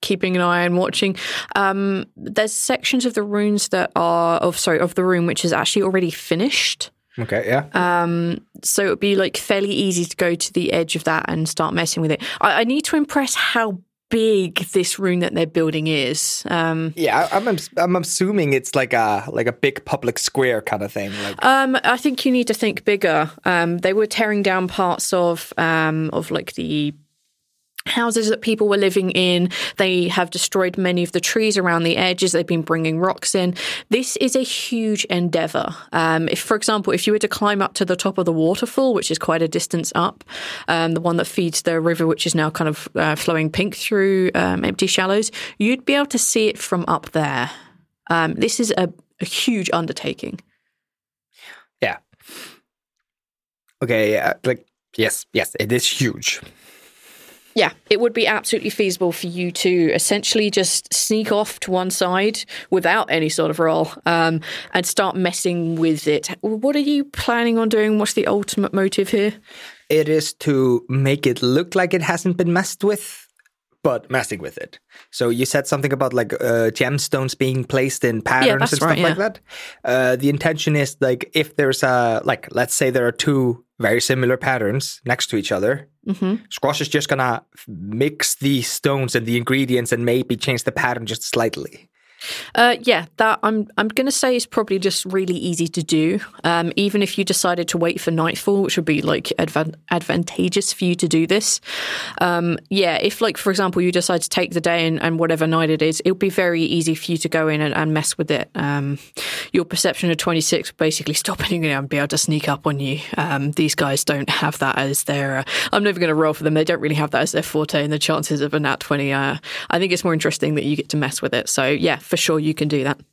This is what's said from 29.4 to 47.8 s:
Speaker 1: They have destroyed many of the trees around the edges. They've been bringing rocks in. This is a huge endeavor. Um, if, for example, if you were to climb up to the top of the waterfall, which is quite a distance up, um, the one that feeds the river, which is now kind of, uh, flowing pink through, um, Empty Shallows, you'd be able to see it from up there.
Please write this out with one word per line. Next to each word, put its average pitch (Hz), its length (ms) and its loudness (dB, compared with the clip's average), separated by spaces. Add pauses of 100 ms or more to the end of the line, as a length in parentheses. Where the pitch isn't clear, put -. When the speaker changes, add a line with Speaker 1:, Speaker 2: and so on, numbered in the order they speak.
Speaker 1:
They 180 320 2
have 175 220 0
destroyed 180 480 -2
many 180 240 2
of 175 100 -4
the 180 80 0
trees 214 380 0
around 170 240 2
the 165 160 2
edges. 185 340 0
They've 170 140 0
been 170 160 0
bringing 160 360 0
rocks - 360 -2
in. 180 200 0 (360)
This 254 260 0
is 262 180 0
a 269 60 2
huge 226 720 -2
endeavor. 170 580 0 (240)
Um, 165 380 2
if, - 100 -2
for - 160 0
example, 208 380 0
if 196 120 0
you 208 60 4
were 214 60 4
to 208 100 0
climb 208 320 0
up 190 140 -2
to 202 100 0
the 180 100 2
top 190 220 -2
of 185 80 2
the 170 80 2
waterfall, 202 640 2
which - 160 0
is 165 80 -2
quite 165 240 2
a 165 60 2
distance 170 460 -2
up, - 300 -2 (420)
um, 165 260 2
the 165 100 0
one 170 160 2
that 170 80 0
feeds - 340 -2
the 165 180 0
river, 165 280 2
which 160 200 0
is 170 80 -2
now 156 140 2
kind 160 220 -2
of, - 240 -8
uh, 156 220 2
flowing 156 340 0
pink 190 260 -2
through, 190 580 2
um, 180 300 0
Empty 190 220 0
Shallows, 190 440 0 (280)
you'd 247 260 0
be 285 100 0
able 285 120 2
to 269 120 -4
see 220 300 2
it 208 80 -2
from - 320 -4
up 170 220 -2
there. 139 400 -2 (580)